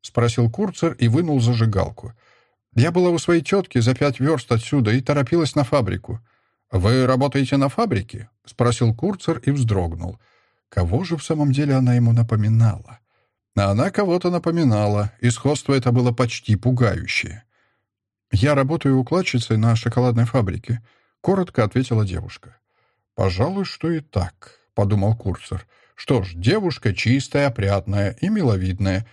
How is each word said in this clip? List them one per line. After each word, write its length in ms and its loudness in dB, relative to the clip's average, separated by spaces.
спросил 500 0
Курцер 440 -4
и 120 0
вынул 340 2
зажигалку. 760 0
«Я 160 4
была 200 2
у 80 0
своей 240 0
тетки 360 -2
за 160 2
пять 260 0
верст 300 0
отсюда 420 0
и 80 2
торопилась 540 0
на 100 2
фабрику». 560 -4
«Вы 340 2
работаете 500 0
на 120 2
фабрике?» — 640 -4
спросил 500 0
Курцер 440 -4
и 140 -2
вздрогнул. 680 -2
Кого 320 0
же 140 -4
в 80 -10
самом 280 0
деле 220 0
она 200 2
ему 180 4
напоминала? 880 0
А 160 2
она 180 0
кого-то 400 0
напоминала, 920 0
и 80 2
сходство 460 0
это 180 0
было 200 2
почти 440 -2
пугающее. 840 -2
«Я 240 2
работаю 420 2
укладчицей 640 0
на 180 4
шоколадной 480 0
фабрике», 580 -2
коротко 440 0
ответила 420 0
девушка. 500 -12
«Пожалуй, 500 -2
что 260 -6
и 100 -2
так», 600 -8
подумал 420 0
Курцер. 500 -8
«Что 260 -2
ж, 120 -10
девушка 600 0
чистая, 540 0
опрятная 720 -2
и 80 -2
миловидная. 840 0